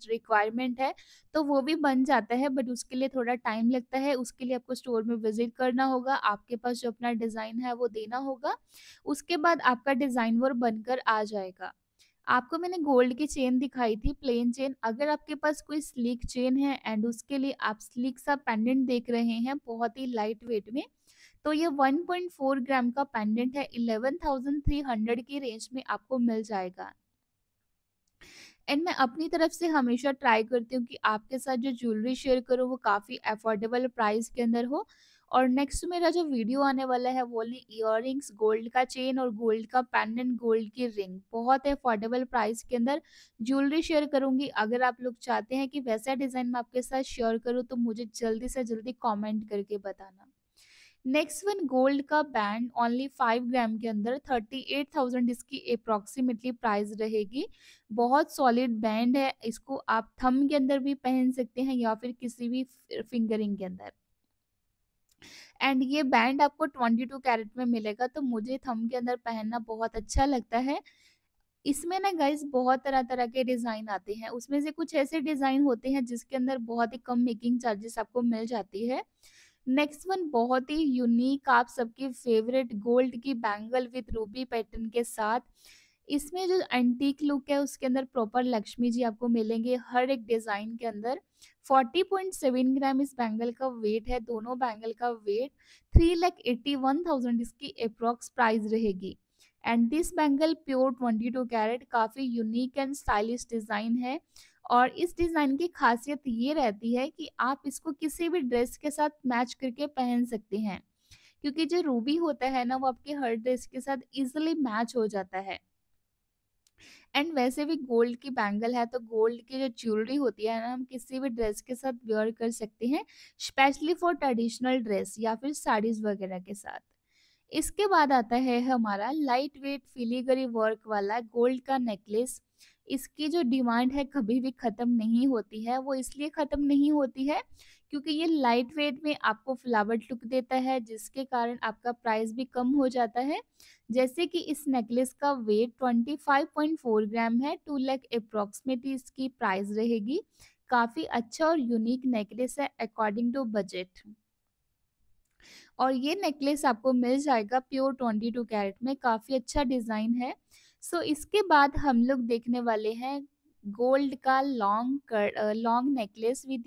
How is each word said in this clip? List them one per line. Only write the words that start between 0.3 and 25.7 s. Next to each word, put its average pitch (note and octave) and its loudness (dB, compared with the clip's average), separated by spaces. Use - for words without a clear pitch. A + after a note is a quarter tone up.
है, C4+ 0
तो D#4 2
वो C#4 4
भी D4+ 0
बन C4+ 4
जाता A#3+ 2
है, C4 2
but C4 -2
उसके B3 -8
लिए C4 0
थोड़ा B3 0
time A3+ 0
लगता B3+ 0
है। C#4 0
उसके B3+ -6
लिए B3 -2
आपको B3 -6
store A#3 -2
में A#3 0
visit A3 -2
करना B3+ 2
होगा। C4 0
आपके G#3 -2
पास B3 -4
जो A#3+ -4
अपना A#3+ -4
design A3+ -4
है B3 -2
वो A#3+ -2
देना A3 -6
होगा, C#4 -4
उसके D#4+ -2
बाद D#4+ 4
आपका B3+ 2
design A#3+ 0
वो C4 2
बनकर A#3+ -2
आ A3 2
जाएगा। F#3+ -8
आपको B3 0
मैंने F4+ -4
गोल्ड B3+ 4
की D4 -4
चेन B3+ 0
दिखाई B3 0
थी, C4+ 0
प्लेन A#3+ 0
चेन। C4+ -4
अगर A#3 -2
आपके D4+ -2
पास D4+ -2
कोई D4 -6
स्लीक A#3+ -4
चेन B3+ 0
है C#4 0
and A3 -2
उसके A#3 -6
लिए C4+ 0
आप G#3+ -4
स्लीक B3 -6
सा C#4+ 0
पेंडेंट B3+ 0
देख B3 0
रहे A#3 0
हैं C4 -2
बहुत A#3 -4
ही C4 -6
लाइट A3 -4
वेट A3+ -4
में, C#4 -4
तो D4+ 2
ये D#4+ 2
वन C#4 4
पॉइंट F4+ -4
फ़ोर C4+ 0
ग्राम B3+ 0
का C#4 0
पेंडेंट A#3 -2
है, C#4 -2
इलेवन A#3 -2
थाउजेंड C#4+ -2
थ्री C#4+ 2
हंड्रेड A#3 -2
की C#4 -6
रेंज A3 -8